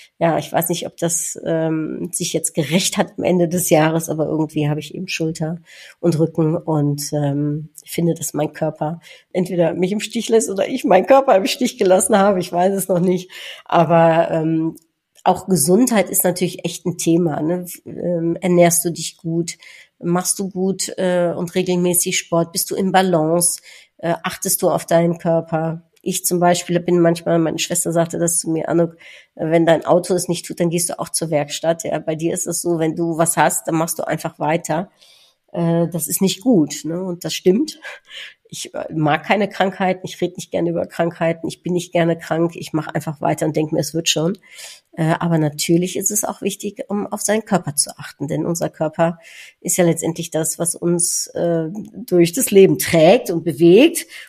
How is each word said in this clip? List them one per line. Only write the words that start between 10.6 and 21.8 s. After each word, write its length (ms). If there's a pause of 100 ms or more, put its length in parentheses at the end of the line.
ich 180
meinen 220
Körper 280
im 120
Stich 300
gelassen 400
habe. 220
Ich 120
weiß 240
es 120
noch 120
nicht. 320 (340)
Aber, 640
ähm, 460 (500)
auch 220
Gesundheit 640
ist 120
natürlich 420
echt 200
ein 140
Thema, 420
ne? 240 (200)
Ähm, 540
ernährst 460
du 60
dich 260
gut? 400 (400)
Machst 400
du 140
gut, 460
äh, 380
und 200
regelmäßig 640